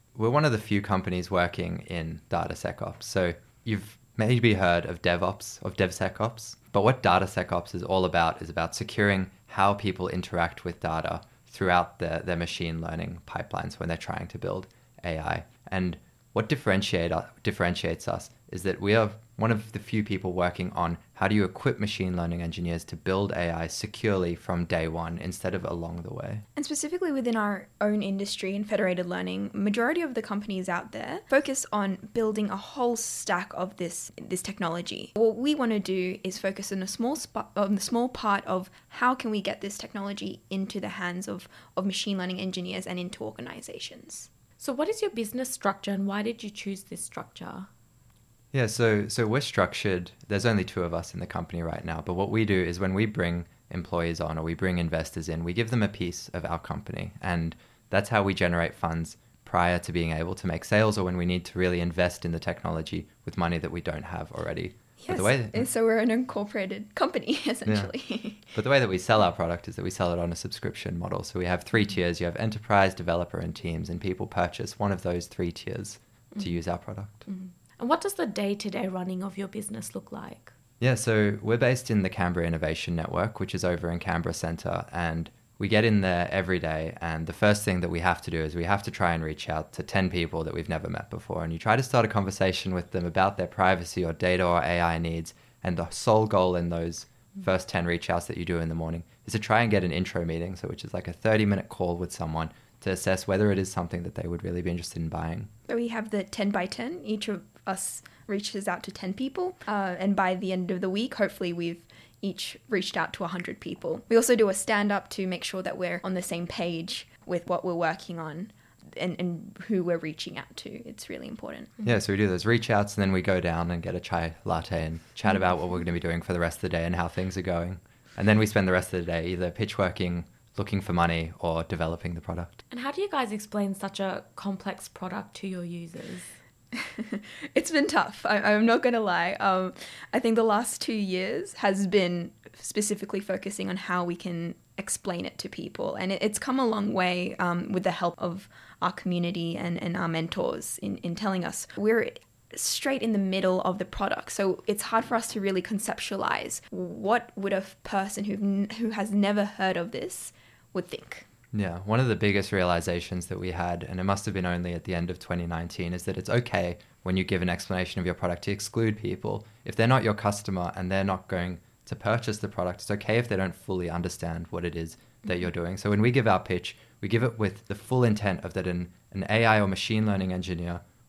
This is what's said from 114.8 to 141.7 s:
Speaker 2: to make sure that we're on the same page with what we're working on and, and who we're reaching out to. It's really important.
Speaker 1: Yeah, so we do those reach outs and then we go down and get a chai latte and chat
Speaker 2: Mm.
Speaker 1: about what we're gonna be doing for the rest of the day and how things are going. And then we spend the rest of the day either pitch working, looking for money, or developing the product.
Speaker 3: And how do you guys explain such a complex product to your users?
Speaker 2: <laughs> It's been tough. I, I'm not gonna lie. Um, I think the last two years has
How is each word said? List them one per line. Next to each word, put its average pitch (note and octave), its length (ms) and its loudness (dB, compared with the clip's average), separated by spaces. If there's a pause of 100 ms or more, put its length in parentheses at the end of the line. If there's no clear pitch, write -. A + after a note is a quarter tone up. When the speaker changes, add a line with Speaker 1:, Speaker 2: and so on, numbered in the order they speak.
Speaker 2:
to F#3+ 160 -2
make F3+ 180 -4
sure F#3+ 180 -4
that F#3+ 140 -4
we're F3+ 280 -2
on F#3+ 100 -2
the F3+ 80 -2
same F3 240 -4
page E3+ 600 -4 (200)
with F3 220 -2
what F3 160 0
we're F3+ 100 0
working E3+ 440 -2
on D#3+ 320 -8 (460)
and, F3+ 220 -2
and F3 380 -4 (100)
who F#3+ 160 2
we're E3+ 160 2
reaching D#3 400 -8
out - 180 -12
to. - 140 -12 (180)
It's - 220 -14
really - 180 -10
important. - 400 -12 (140)
Speaker 1:
Yeah, A#2+ 160 6
so G2 160 2
we - 20 2
do G#2 100 6
those F2+ 200 2
reach A2+ 240 4
outs G#2 260 4
and G2+ 60 4
then F#2+ 100 4
we F#2 80 4
go F2+ 200 4
down E2+ 300 0
and E2+ 120 -2
get F2 120 -4
a F2 60 -2
chai E2+ 340 -2 (120)
latte E2 400 0
and D#2+ 140 -6 (140)
chat G2 200 4
Speaker 2:
Mm. G2 40 4
Speaker 1:
about F2+ 200 4
what F2+ 100 -2
we're F2+ 120 -2
gonna E2+ 120 -2
be E2+ 80 0
doing E2+ 220 -2
for - 100 -4
the F2 80 0
rest E2+ 180 0
of - 40 -14
the F#2 80 0
day E2 140 0
and F2 120 0
how F2 120 0
things F#2 280 -4
are F#2+ 60 -4
going. F2 360 -2 (380)
And G2 100 2
then G#2+ 120 10
we G#2+ 80 6
spend G#2 220 4
the F#2 40 6
rest F2+ 220 2
of F2 100 0
the E2+ 80 -2
day E2 140 0
either F2+ 240 -2
pitch - 260 -4
working, F2 480 0 (320)
looking G2+ 240 0
for F#2 140 -2
money, E2 460 2
or E2 240 0
developing E2 500 -4
the E2 80 -8
product. E2+ 480 -8
Speaker 3:
And A#3+ 100 -10
how C4+ 100 -6
do F4+ 120 -4
you G4+ 80 -2
guys B3+ 220 -2
explain G#3 420 -2
such G3 260 -8
a F#3+ 240 -4 (100)
complex G3 540 -6
product F#3+ 480 -10
to - 100 -10
your F#3 180 -6
users? E3+ 560 -10 (520)
Speaker 2:
<laughs> A#3+ 80 -6 (760)
It's E4 160 2
been D#4 160 4
tough. - 420 0
I, G#3 100 4
I'm G#3 280 6
not A#3 160 6
gonna A#3+ 180 4
lie. F3+ 340 2
Um, F#3 400 2 (380)
I - 60 4
think A3+ 160 4
the A3 80 4
last A3 380 2
two - 120 -4
years G3+ 640 -2
has G3 320 4